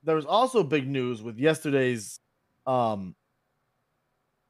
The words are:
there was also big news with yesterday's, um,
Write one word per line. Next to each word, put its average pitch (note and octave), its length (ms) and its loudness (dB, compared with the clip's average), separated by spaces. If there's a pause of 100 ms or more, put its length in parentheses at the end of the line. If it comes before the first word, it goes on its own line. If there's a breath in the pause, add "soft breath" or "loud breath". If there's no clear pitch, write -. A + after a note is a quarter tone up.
there D#3+ 140 2
was D3+ 80 -2
also A3+ 380 2
big C#3 260 0
news B2 340 -4
with A2+ 160 -10
yesterday's, C3+ 800 0 (460)
um, A2 480 -2 (1300)